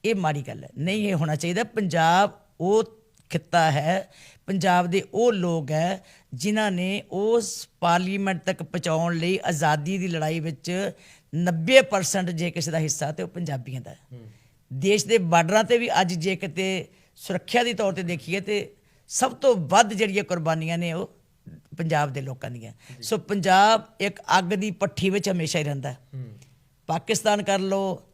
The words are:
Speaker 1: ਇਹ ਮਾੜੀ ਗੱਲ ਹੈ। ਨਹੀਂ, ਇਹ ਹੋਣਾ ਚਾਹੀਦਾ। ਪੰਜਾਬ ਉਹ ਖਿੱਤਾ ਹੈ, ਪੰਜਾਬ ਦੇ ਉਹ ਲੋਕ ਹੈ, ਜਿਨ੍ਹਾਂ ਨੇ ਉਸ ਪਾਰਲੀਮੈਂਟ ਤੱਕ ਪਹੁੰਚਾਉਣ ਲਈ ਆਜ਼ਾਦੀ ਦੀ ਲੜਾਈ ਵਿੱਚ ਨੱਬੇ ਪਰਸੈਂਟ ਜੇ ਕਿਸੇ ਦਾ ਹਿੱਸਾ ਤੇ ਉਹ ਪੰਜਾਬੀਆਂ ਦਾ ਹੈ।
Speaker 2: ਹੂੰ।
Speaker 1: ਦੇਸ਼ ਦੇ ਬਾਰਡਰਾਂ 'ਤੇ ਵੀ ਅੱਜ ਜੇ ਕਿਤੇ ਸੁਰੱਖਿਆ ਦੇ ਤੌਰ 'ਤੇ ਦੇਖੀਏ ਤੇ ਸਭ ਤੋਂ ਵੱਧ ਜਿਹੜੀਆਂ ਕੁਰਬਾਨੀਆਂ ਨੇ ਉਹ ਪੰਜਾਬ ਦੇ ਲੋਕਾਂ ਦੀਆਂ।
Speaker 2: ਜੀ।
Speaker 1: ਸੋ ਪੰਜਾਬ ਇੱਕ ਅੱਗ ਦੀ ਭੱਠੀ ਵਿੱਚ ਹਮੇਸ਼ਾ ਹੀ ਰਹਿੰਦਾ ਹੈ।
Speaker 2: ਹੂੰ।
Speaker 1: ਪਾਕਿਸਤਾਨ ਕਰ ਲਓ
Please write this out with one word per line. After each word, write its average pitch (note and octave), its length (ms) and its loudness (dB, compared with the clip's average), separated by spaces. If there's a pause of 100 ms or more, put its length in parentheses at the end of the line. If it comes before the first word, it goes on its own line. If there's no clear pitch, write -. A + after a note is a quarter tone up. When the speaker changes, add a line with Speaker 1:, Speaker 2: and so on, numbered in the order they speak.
Speaker 1:
ਇਹ A3+ 100 0
ਮਾੜੀ D#3 280 -2
ਗੱਲ A2+ 220 -12
ਹੈ। - 40 -18 (100)
ਨਹੀਂ, G3+ 300 -2
ਇਹ F#3+ 60 0
ਹੋਣਾ D#3 220 0
ਚਾਹੀਦਾ। F3 280 -2
ਪੰਜਾਬ F3+ 760 2 (200)
ਉਹ G#3 240 2 (460)
ਖਿੱਤਾ E3 400 2
ਹੈ, D#3 380 0 (380)
ਪੰਜਾਬ F3+ 400 2
ਦੇ F3+ 160 0 (120)
ਉਹ A#3 180 4
ਲੋਕ E3+ 380 -2
ਹੈ, F3 340 -2 (300)
ਜਿਨ੍ਹਾਂ G#3 360 0
ਨੇ F#3 400 -2
ਉਸ G#3+ 580 -2 (120)
ਪਾਰਲੀਮੈਂਟ F#3 640 0
ਤੱਕ F#3 180 -4
ਪਹੁੰਚਾਉਣ E3+ 540 -2
ਲਈ F3 280 0
ਆਜ਼ਾਦੀ D#3 540 0
ਦੀ F#3 100 -4
ਲੜਾਈ D#3+ 320 -2
ਵਿੱਚ F3 500 -4 (440)
ਨੱਬੇ F3 480 4
ਪਰਸੈਂਟ F#3+ 480 -2
ਜੇ E3+ 200 -4
ਕਿਸੇ E3 200 -6
ਦਾ D#3+ 80 -2
ਹਿੱਸਾ D#3 340 -4
ਤੇ E3+ 100 -8
ਉਹ F3 60 -8
ਪੰਜਾਬੀਆਂ C3+ 520 -8
ਦਾ - 100 -16
ਹੈ। - 80 -20 (140)
Speaker 2:
ਹੂੰ। B2 80 -18 (520)
Speaker 1:
ਦੇਸ਼ F#3+ 340 2
ਦੇ A3 120 4
ਬਾਰਡਰਾਂ F3 460 4
'ਤੇ A#3+ 140 4
ਵੀ A#3 120 0 (100)
ਅੱਜ F#3 140 0
ਜੇ F3+ 220 -2
ਕਿਤੇ F#3 520 -4 (280)
ਸੁਰੱਖਿਆ - 460 -2
ਦੇ A#3 120 0
ਤੌਰ G3 180 0
'ਤੇ F3+ 100 -6
ਦੇਖੀਏ F3 380 -4
ਤੇ G3+ 340 -4 (340)
ਸਭ - 240 0
ਤੋਂ B3 220 4
ਵੱਧ G3 380 4
ਜਿਹੜੀਆਂ G3 320 0
ਕੁਰਬਾਨੀਆਂ E3 540 -2
ਨੇ E3+ 140 -2
ਉਹ F3+ 180 -6 (680)
ਪੰਜਾਬ D3+ 340 0
ਦੇ C#3 80 -6
ਲੋਕਾਂ C3 300 -10
ਦੀਆਂ। A2+ 220 -14
Speaker 2:
ਜੀ। - 300 -20
Speaker 1:
ਸੋ A3 160 -4
ਪੰਜਾਬ G3+ 680 4 (140)
ਇੱਕ G3 200 -4 (180)
ਅੱਗ F#3+ 60 2
ਦੀ G3 260 -2
ਭੱਠੀ F#3+ 400 -2
ਵਿੱਚ G3+ 180 -2
ਹਮੇਸ਼ਾ F3 300 -2
ਹੀ D3+ 60 -2
ਰਹਿੰਦਾ C#3 280 -6
ਹੈ। B2+ 60 -14 (160)
Speaker 2:
ਹੂੰ। B2+ 100 -10 (640)
Speaker 1:
ਪਾਕਿਸਤਾਨ G#3 560 0
ਕਰ G3 160 0
ਲਓ F#3+ 440 -2 (120)